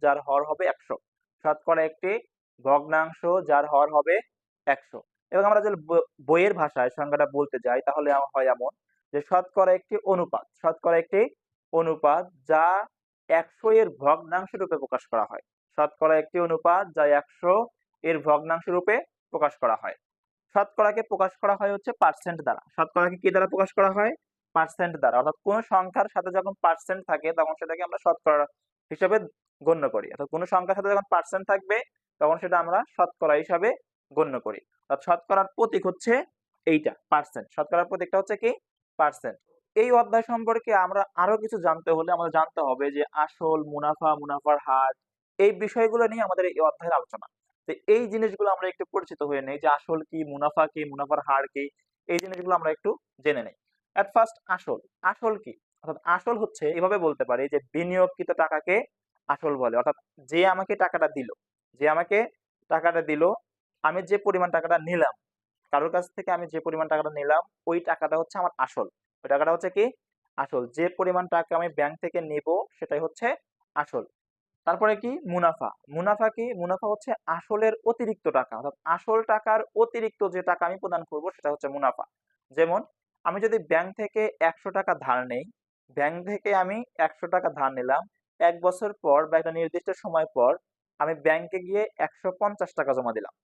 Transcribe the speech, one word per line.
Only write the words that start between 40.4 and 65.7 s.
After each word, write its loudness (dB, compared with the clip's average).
আমরা 0
আরো 2
কিছু -8
জানতে 0
হলে 0
আমাদের -2
জানতে 0
হবে -2
যে -2
আসল, -2
মুনাফা, -2
মুনাফার 0
হার, 2
এই 6
বিষয়গুলো 0
নিয়ে -4
আমাদের 0
এই -4
অধ্যায়ের 0
আলোচনা। -4
তো -4
এই 4
জিনিসগুলো -2
আমরা -2
একটু -8
পরিচিত -6
হয়ে -2
নেই -8
যে -2
আসল 0
কি, -10
মুনাফা -2
কি, -10
মুনাফার -4
হার 0
কি, -8
এই -2
জিনিসগুলো -4
আমরা 0
একটু -4
জেনে 0
নেই। -18
At 0
first 2
আসল, -4
আসল -2
কি? -18
অর্থাৎ -10
আসল 0
হচ্ছে -4
এভাবে 0
বলতে -2
পারি -2
যে -2
বিনিয়োগকৃত 0
টাকাকে -2
আসল -2
বলে। 0
অর্থাৎ 0
যে -4
আমাকে 0
টাকাটা 0
দিল, -8
যে 2
আমাকে 0
টাকাটা 2
দিল, -2
আমি 0
যে 0
পরিমাণ 0
টাকাটা 2
নিলাম, 0